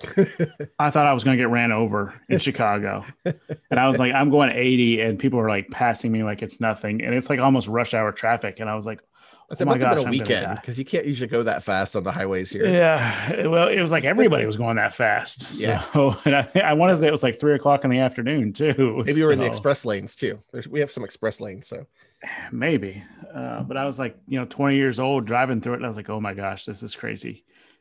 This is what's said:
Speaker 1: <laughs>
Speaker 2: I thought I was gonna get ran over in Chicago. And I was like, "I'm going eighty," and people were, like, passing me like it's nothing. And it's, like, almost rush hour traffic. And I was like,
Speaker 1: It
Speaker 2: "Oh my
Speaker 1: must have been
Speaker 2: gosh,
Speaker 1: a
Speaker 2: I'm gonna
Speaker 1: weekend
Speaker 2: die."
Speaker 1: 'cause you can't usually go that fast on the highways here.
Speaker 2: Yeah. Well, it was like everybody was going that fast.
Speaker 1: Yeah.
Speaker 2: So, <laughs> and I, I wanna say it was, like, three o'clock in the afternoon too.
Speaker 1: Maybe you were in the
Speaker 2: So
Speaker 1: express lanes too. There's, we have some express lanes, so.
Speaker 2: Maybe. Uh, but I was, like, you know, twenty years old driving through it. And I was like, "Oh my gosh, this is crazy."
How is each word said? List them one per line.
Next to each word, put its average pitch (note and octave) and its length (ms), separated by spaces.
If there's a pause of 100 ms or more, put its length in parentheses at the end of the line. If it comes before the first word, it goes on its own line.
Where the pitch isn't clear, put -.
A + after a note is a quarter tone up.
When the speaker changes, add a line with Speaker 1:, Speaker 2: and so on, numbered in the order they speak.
Speaker 1:
<laughs> - 720
Speaker 2:
I D3 120
thought D3 160
I C#3 60
was A#2 120
gonna C3 120
get B2 140
ran A#2+ 220
over G#2 420 (140)
in F#3 100
Chicago. G#2 640 (200)
And D3+ 560
I C3 80
was C3 100
like, B2 160
"I'm C#3 160
going C#3 200
eighty," B2 500
and A2 180
people B2+ 200
were, A2 100
like, G2 220
passing A#2 400
me A2 120
like G#2 200
it's - 180
nothing. A2 420
And A#2+ 120
it's, B2+ 140
like, C#3 120
almost C3 280
rush A#2 260
hour A2 160
traffic. A2+ 500
And G#2+ 100
I G#2+ 40
was A2 120
like, A2 140 (500)
Speaker 1:
It - 100
Speaker 2:
"Oh F3+ 60
my C#3 60
Speaker 1:
must B2+ 100
have B2 80
been - 0
Speaker 2:
gosh, - 0
Speaker 1:
a - 0
Speaker 2:
I'm A#2+ 140
gonna A2 60
Speaker 1:
weekend A2+ 360 (100)
Speaker 2:
die." - 80
Speaker 1:
'cause B2 140
you C3+ 60
can't - 220
usually B2 220
go A#2 140
that A2 200
fast G2 320
on G2 100
the F#2+ 60
highways F#2+ 400
here. - 160
Speaker 2:
Yeah. D#3+ 800
Well, E3+ 220
it G3 140
was D#3+ 100
like C#3+ 120
everybody D3+ 420
was G#2+ 100
going A#2 200
that G#2 180
fast. - 680
Speaker 1:
Yeah. G#2+ 320
Speaker 2:
So, C#3 280
<laughs> - 40
and C#3 100
I, C3+ 140 (160)
I D#3 80
wanna E3+ 240
say D#3 100
it D3+ 60
was, D3 100
like, B2 160
three D3 160
o'clock C#3 300
in C3 60
the B2 100
afternoon B2+ 540
too. C3 500
Speaker 1:
Maybe D3 160
you D#3+ 60
were D3+ 60
in C3+ 60
the C3 60
Speaker 2:
So A#2 60
Speaker 1:
express B2 340
lanes G2+ 320
too. A#2+ 240 (120)
There's, A#2+ 140
we D3 140
have C#3+ 100
some A#2+ 140
express - 360
lanes, G2 280
so. D#2+ 180 (680)
Speaker 2:
Maybe. A2 500 (320)
Uh, B2 300
but C3 120
I C3+ 80
was, C3 140
like, B2+ 180 (120)
you C3 100
know, B2 80
twenty C#3 300
years C3 240
old C3 260
driving A#2+ 340
through A#2+ 140
it. - 20
And A#2+ 80
I B2 40
was G#2+ 80
like, G#2+ 140
"Oh G#2+ 100
my G2+ 140
gosh, G2 300
this G#2+ 180
is A2 140
crazy." A2+ 480 (360)